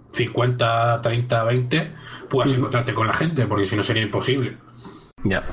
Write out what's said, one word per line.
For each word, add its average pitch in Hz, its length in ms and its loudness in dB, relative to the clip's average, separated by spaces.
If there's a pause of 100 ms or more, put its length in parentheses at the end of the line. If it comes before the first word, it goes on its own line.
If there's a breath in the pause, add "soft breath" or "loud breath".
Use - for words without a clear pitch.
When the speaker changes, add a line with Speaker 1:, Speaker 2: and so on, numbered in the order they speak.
(140)
Speaker 1:
cincuenta, 117 880 2
treinta, 117 420 0
veinte, 123 500 0 (340 loud breath)
puedas 135 240 2
Speaker 2:
Ujú. 127 80 2
Speaker 1:
encontrarte 120 360 0
con 110 100 2
la 110 80 0
gente, 156 320 0
porque 101 220 0
si 107 80 -2
no 104 80 0
sería 110 180 0
imposible. 123 560 -2 (680 loud breath)
Speaker 2:
Ya. 95 300 0